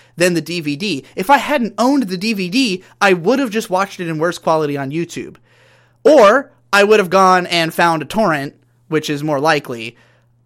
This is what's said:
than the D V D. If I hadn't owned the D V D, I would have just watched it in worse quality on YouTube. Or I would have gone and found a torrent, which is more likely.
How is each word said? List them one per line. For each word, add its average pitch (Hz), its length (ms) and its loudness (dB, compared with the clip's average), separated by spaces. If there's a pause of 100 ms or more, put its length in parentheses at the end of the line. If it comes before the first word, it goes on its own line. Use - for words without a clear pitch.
(160)
than 175 200 0
the 160 60 -2
D 165 200 -8
V 147 140 -4
D. 147 300 -6 (100)
If 185 160 -2
I 285 60 8
hadn't 254 420 -4
owned 262 240 2
the 185 140 -6
D 214 160 -4
V 190 160 -4
D, 196 340 -2 (180)
I 196 120 4
would 185 260 0
have 269 100 -2
just 214 220 -4
watched 190 280 -2
it 175 100 -6
in 160 100 -6
worse 170 180 -2
quality 156 400 -2
on 139 140 -8
YouTube. 160 460 -8 (640)
Or 262 500 4 (180)
I 202 120 4
would 208 160 4
have 190 100 -2
gone 185 380 4
and 165 260 -2
found 165 300 0
a - 20 -8
torrent, 156 500 -2 (340)
which 156 200 -2
is 143 140 -4
more 151 160 -2
likely. 135 580 -2 (480)